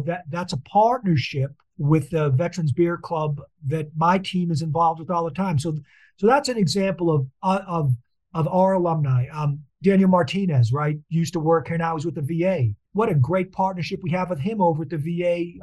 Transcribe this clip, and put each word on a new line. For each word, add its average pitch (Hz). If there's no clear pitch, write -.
that, 170
that's 170
a 147
partnership 190
with 156
the 151
Veterans 165
Beer 170
Club 156
that 151
my 175
team 180
is 156
involved 165
with 165
all 170
the 160
time. 180
So, 156
so 196
that's 277
an 240
example 190
of, 143
of, 170
of 160
our 185
alumni. 151
Um, 147
Daniel 190
Martinez, 175
right, 151
used 165
to 170
work 160
here, 165
now 165
he's 151
with 170
the 156
V 165
A. 135
What 220
a 175
great 180
partnership 190
we 156
have 185
with 170
him 202
over 165
at 156
the 170
V 170
A, 175